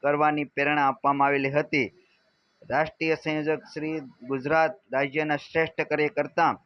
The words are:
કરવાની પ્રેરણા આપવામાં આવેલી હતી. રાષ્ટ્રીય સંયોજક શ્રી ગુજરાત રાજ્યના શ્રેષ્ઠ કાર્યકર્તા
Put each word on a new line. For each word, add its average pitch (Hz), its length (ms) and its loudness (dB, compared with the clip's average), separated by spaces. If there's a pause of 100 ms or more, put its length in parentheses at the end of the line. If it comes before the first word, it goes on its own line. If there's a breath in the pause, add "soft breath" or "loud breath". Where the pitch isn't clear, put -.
કરવાની 147 520 2
પ્રેરણા 143 340 2
આપવામાં 139 400 2
આવેલી 139 300 0
હતી. 147 300 0 (720 soft breath)
રાષ્ટ્રીય 156 540 -2
સંયોજક 151 480 -4
શ્રી 156 320 -8 (300)
ગુજરાત 147 500 0 (160)
રાજ્યના 143 440 -2
શ્રેષ્ઠ 160 440 -2
કાર્યકર્તા 151 720 0 (140)